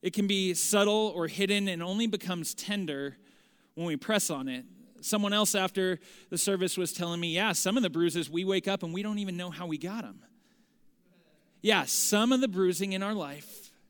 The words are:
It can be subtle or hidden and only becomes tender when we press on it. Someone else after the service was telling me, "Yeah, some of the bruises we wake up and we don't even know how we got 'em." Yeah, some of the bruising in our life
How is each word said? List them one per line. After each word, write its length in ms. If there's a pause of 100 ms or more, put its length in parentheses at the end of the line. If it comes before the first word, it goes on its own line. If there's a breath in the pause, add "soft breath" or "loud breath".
It 120
can 140
be 260
subtle 600
or 120
hidden 400
and 160
only 240
becomes 460
tender 640 (580 soft breath)
when 100
we 120
press 320
on 180
it. 180 (360)
Someone 320
else 220
after 440 (300 loud breath)
the 80
service 400
was 140
telling 280
me, 160
"Yeah, 160
some 260
of 60
the 60
bruises 400
we 140
wake 240
up 160
and 100
we 100
don't 160
even 180
know 120
how 180
we 100
got 280
'em." 180 (1400 soft breath)
Yeah, 240
some 460
of 100
the 60
bruising 460
in 100
our 100
life 580 (180)